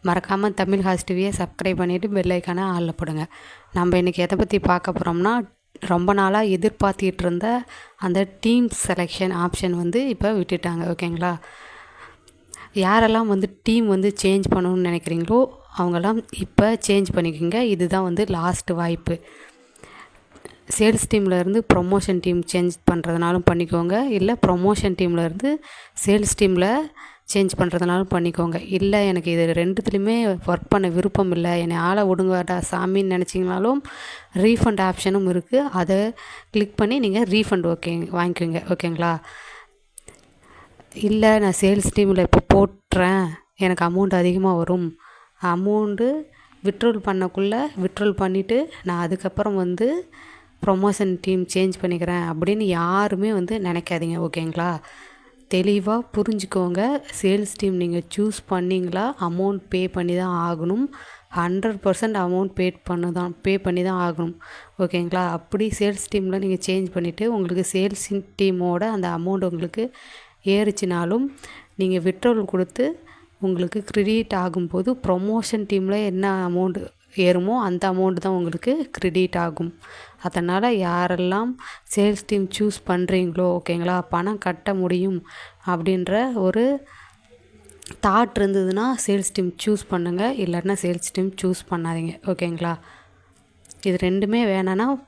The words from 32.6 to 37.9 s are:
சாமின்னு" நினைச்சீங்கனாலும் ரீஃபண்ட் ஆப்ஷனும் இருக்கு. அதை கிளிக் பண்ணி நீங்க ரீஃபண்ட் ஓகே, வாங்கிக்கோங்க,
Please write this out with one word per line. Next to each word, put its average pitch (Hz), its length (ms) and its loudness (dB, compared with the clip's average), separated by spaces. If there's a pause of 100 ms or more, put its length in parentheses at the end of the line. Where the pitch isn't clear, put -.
சாமின்னு" 180 540 0
நினைச்சீங்கனாலும் 185 540 0 (560)
ரீஃபண்ட் 196 580 4
ஆப்ஷனும் 190 360 0
இருக்கு. 180 340 2
அதை 196 500 0 (380)
கிளிக் 208 260 0
பண்ணி 226 220 2
நீங்க 220 260 2
ரீஃபண்ட் 180 520 2
ஓகே, - 100 -10
வாங்கிக்கோங்க, 170 920 -2